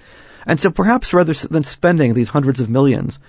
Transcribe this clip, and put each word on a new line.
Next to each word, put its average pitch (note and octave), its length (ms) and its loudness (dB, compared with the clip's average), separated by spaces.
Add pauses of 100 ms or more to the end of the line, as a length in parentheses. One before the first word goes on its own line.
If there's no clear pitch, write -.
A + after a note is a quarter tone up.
(460)
And E3+ 140 -2
so F#3 120 0
perhaps G#3+ 420 0
rather F3 180 4
s-, D3 120 -4
than D#3 200 -2
spending D#3 500 0
these A#2+ 160 0
hundreds C3+ 300 0
of A2+ 100 -2
millions A#2 600 0